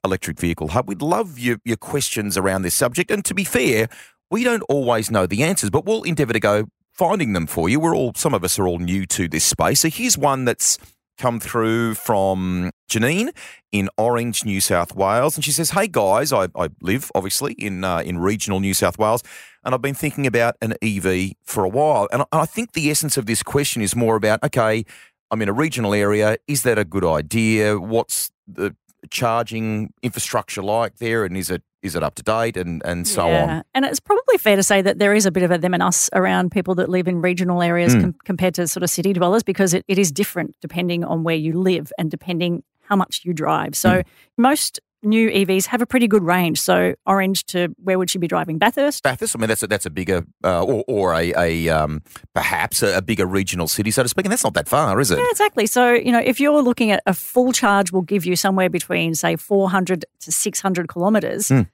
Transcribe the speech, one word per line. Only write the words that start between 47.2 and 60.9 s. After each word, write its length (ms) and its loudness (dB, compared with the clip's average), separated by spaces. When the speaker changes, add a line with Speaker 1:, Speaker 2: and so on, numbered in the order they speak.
Speaker 2:
to, 320 -2
where 220 -2
would 100 0
she 80 -2
be 100 -2
driving? 300 -2
Bathurst? 460 0
Speaker 1:
Bathurst. 340 -2
I 20 -8
mean, 100 0
that's 140 0
a, 40 -4
that's 180 -2
a 60 -6
bigger, 340 -2
uh, 220 2
or, 240 0
or 240 2
a, 240 2
a, 320 2
um, 340 0
perhaps 480 -2
a, 140 2
a 60 0
bigger 240 0
regional 420 -2
city, 220 -2
so 120 2
to 60 0
speak. 160 -2
And 80 0
that's 120 -2
not 100 -2
that 120 0
far, 340 2
is 100 2
it? 80 2
Speaker 2:
Yeah, 100 2
exactly. 380 2
So, 260 4
you 180 2
know, 140 4
if 160 0
you're 220 4
looking 280 2
at 140 2
a 80 2
full 400 2
charge 400 2
will 80 2
give 240 -2
you 100 0
somewhere 360 2
between, 440 -2
say, 220 0
four 320 0
hundred 380 0
to 120 -8
six 280 -2
hundred 280 -2
kilometres, 600 0